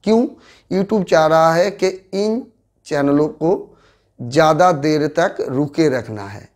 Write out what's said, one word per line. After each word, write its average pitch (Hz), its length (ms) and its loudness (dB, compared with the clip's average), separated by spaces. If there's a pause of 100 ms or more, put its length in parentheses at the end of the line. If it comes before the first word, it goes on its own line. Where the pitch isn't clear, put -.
क्यों? 226 220 2 (440)
YouTube 190 340 -2
चाह 160 220 2
रहा 160 280 4
है 185 180 2
कि - 160 -2 (260)
इन 220 280 -2 (440)
चैनलों 143 420 0
को - 480 -4 (440)
ज़्यादा 156 540 2
देर 151 340 0
तक 175 280 -2 (120)
रुके 147 400 -2
रखना 110 340 -6
है 98 340 -16